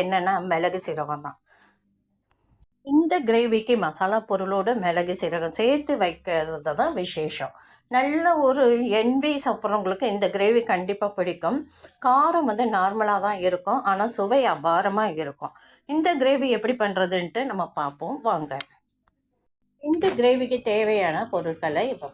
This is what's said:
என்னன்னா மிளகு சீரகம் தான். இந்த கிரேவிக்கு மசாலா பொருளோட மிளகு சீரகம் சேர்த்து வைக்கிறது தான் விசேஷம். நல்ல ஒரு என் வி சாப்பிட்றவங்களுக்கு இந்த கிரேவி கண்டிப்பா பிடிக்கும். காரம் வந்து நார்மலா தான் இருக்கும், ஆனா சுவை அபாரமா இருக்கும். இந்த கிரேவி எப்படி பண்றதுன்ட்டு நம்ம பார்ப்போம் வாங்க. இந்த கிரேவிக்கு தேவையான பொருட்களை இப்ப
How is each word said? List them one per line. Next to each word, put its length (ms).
என்னன்னா 340
மிளகு 340
சீரகம் 420
தான். 100
இந்த 200
கிரேவிக்கு 460
மசாலா 340
பொருளோட 420
மிளகு 360
சீரகம் 380
சேர்த்து 340
வைக்கிறது 760
தான் 200
விசேஷம். 520
நல்ல 300
ஒரு 180
என் 140
வி 80
சாப்பிட்றவங்களுக்கு 680
இந்த 140
கிரேவி 240
கண்டிப்பா 360
பிடிக்கும். 420
காரம் 440
வந்து 220
நார்மலா 420
தான் 200
இருக்கும், 320
ஆனா 140
சுவை 220
அபாரமா 520
இருக்கும். 300
இந்த 140
கிரேவி 340
எப்படி 240
பண்றதுன்ட்டு 720
நம்ம 160
பார்ப்போம் 400
வாங்க. 300
இந்த 260
கிரேவிக்கு 400
தேவையான 500
பொருட்களை 500
இப்ப 180